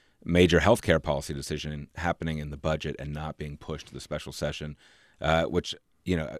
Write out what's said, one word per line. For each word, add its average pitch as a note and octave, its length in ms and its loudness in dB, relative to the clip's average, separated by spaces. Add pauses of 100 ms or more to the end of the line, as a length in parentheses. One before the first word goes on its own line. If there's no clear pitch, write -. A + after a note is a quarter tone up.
(260)
major E2+ 340 8
healthcare E2+ 420 4
policy D2 320 -2
decision D2 600 -8
happening E2 440 -2
in D2 100 -8
the D2 80 -10
budget D#2 420 -2
and D2 140 -8
not D2+ 240 -8
being D2 180 -10
pushed D2 320 -10
to - 60 -18
the C2+ 80 -12
special D2+ 320 -8
session, D2+ 420 -6 (460)
uh, D#2+ 240 2
which E2 280 -2 (300)
you F2+ 140 2
know, D#2 220 -6